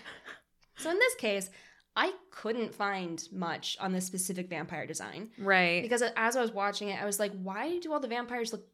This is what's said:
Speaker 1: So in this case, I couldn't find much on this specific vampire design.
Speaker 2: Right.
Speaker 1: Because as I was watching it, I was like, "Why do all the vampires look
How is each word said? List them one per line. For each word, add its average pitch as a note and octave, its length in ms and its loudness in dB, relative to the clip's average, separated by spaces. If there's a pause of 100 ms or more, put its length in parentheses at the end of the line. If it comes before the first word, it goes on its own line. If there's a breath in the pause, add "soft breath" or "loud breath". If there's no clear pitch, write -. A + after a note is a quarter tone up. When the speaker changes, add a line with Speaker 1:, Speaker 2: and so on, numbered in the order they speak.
(760 loud breath)
Speaker 1:
So D#4+ 140 -4
in F#4 80 4
this B4 160 6
case, G3+ 340 0 (460 soft breath)
I D4 160 4 (200)
couldn't A3+ 440 -2
find F#3 560 -2
much F3 480 -4
on F#3+ 140 -2
this F#3 120 0
specific F3+ 440 -4
vampire D#3+ 380 -4
design. D#3+ 500 -8
Speaker 2:
Right. F3+ 440 6
Speaker 1:
Because A#3 200 2
as A#3 340 2
I B3+ 60 4
was A3+ 100 2
watching G3+ 380 0
it, F#3 120 -2
I G3 40 0
was G#3 140 0
like, G#3 120 2 (120)
"Why A#3 360 -2
do E4 140 -4
all D4 60 2
the C4+ 80 -4
vampires A#3 440 -2
look - 220 -8